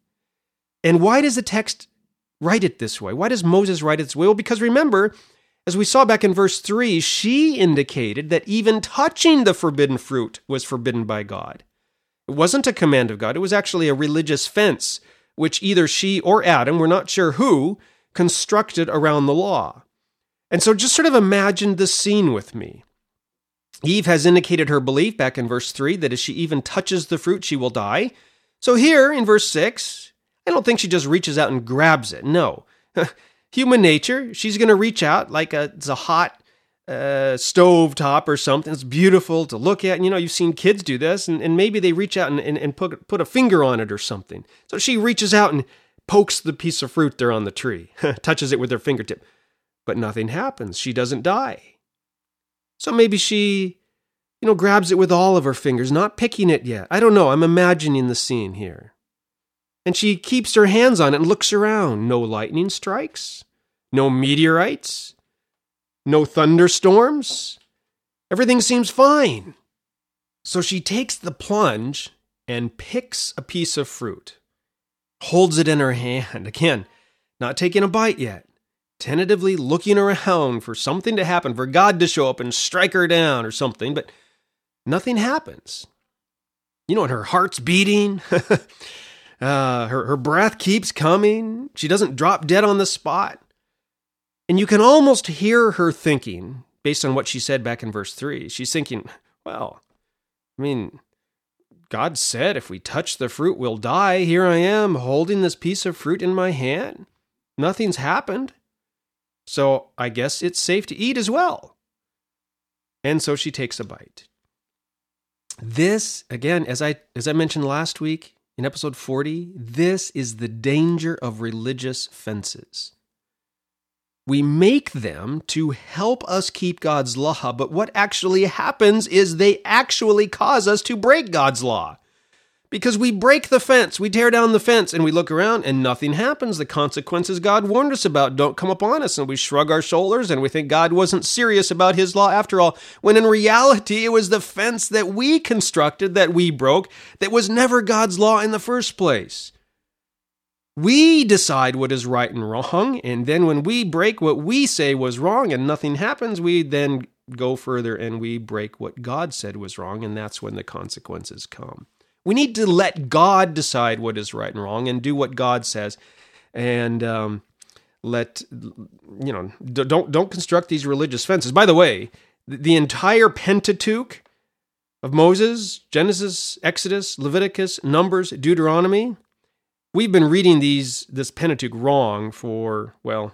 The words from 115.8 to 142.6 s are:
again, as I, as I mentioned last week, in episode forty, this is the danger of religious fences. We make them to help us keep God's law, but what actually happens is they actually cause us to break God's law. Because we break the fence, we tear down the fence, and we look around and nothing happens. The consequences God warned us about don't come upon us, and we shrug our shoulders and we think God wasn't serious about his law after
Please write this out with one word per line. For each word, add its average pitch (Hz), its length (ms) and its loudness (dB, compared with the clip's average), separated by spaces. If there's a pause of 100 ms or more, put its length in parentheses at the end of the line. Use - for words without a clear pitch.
again, 147 340 -2
as 127 160 -6
I, 151 160 -4 (180)
as 123 140 -6
I 151 40 -2
mentioned 156 340 -2
last 147 340 -6
week, 156 320 -8 (240)
in 127 80 -8
episode 139 320 -8
forty, 151 580 -6
this 165 560 -2
is 120 260 -8
the 113 120 -8
danger 156 720 -2
of 113 200 -8
religious 123 680 -8
fences. - 840 -12 (1300)
We 139 140 0
make 175 520 2
them 107 560 -10
to 156 220 -2
help 214 540 -4
us 185 240 -4
keep 175 320 -6
God's 139 360 -2
law, 143 360 -4
but 123 180 -6
what 208 240 -4
actually 190 500 0
happens 214 640 2
is 180 300 2
they 202 300 4
actually 214 640 2
cause 233 380 0
us 208 160 2
to 240 140 -6
break 240 340 2
God's 135 320 0
law. 90 360 -4 (720)
Because 214 280 -2
we 240 140 0
break 240 380 0
the 254 100 4
fence, 240 400 2
we 202 100 -2
tear 233 200 2
down 233 220 2
the 214 60 4
fence, 220 340 2
and 165 120 0
we 156 80 2
look 170 180 0
around 202 340 0
and 131 180 0
nothing 127 320 -2
happens. 226 440 -2
The 151 60 -4
consequences 170 760 -4
God 202 300 0
warned 262 240 2
us - 120 -6
about 139 300 2
don't 143 220 0
come 185 140 -4
upon 214 320 0
us, 233 140 -4
and 139 120 -4
we 135 80 -6
shrug 147 340 0
our 156 120 2
shoulders 190 480 0
and 135 120 0
we 135 60 0
think 151 200 -4
God 165 240 2
wasn't 180 340 0
serious 214 440 2
about 185 240 4
his 185 220 0
law 196 140 4
after 196 300 0